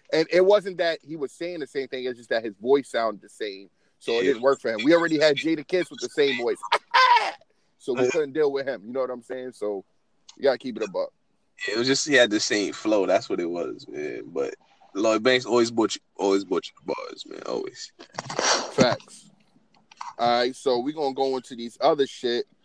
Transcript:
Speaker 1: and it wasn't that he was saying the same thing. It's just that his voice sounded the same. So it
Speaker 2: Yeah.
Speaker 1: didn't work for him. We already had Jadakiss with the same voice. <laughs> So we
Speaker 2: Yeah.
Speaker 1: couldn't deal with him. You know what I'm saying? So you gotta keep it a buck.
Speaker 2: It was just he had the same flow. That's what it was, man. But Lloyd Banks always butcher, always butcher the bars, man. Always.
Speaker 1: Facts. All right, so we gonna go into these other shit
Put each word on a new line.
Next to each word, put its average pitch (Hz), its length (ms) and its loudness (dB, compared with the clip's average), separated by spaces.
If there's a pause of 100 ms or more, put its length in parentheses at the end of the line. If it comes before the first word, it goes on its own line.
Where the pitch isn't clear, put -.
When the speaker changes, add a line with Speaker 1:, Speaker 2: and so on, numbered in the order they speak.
(140)
Speaker 1:
and 160 180 2
it 180 140 6
wasn't 190 320 2
that 165 280 -2
he 156 120 -12
was 139 160 -8
saying 170 260 -10
the 139 80 -8
same 135 220 -8
thing. 131 160 -8
It's 123 120 -6
just 120 120 -20
that 117 160 -2
his 104 100 -8
voice 127 340 2
sounded 113 320 -2
the 107 80 -20
same. 98 400 -10 (300)
So - 220 -4
it - 20 2
Speaker 2:
Yeah. - 80 4
Speaker 1:
didn't 117 120 0
work 135 180 4
for 117 100 -2
him. 107 100 -4
We 151 140 6
already 165 240 2
had 151 160 6
Jadakiss 160 560 -2
with 147 80 -18
the 123 100 -10
same 139 280 0
voice. 120 200 -2 (140)
<laughs> - 0 - (1120)
So 131 100 -4
we 127 100 2
Speaker 2:
Yeah. 123 80 2
Speaker 1:
couldn't 147 220 -2
deal 147 180 2
with 139 160 -4
him. 110 180 -8
You 117 80 -12
know 131 60 -4
what 127 100 -2
I'm 123 140 -10
saying? 127 300 -12
So 104 300 -6 (540)
you - 60 -12
gotta 139 160 4
keep 120 180 -8
it 110 60 -4
a 104 40 -6
buck. 90 240 -4 (560)
Speaker 2:
It 101 120 -4
was 123 80 0
just 135 200 0
he 147 60 0
had 123 160 8
the 107 100 2
same 104 340 -2
flow. 104 340 0
That's 98 200 2
what 90 120 -4
it 87 100 -4
was, 85 380 -8
man. 71 400 -10
But 69 260 -6 (400)
Lloyd 110 300 0
Banks 127 240 2
always 117 240 2
butcher, 113 280 0 (160)
always 98 300 2
butcher 87 280 -4 (120)
the - 80 -4
bars, - 340 -12
man. 50 200 -14
Always. - 440 -8 (800)
Speaker 1:
Facts. - 580 0 (920)
All 120 200 2
right, 127 160 0
so 123 240 2
we 139 140 -4
gonna 147 220 -2
go 135 220 0
into 127 180 -10
these 117 260 -12
other 143 240 4
shit - 400 -4 (200)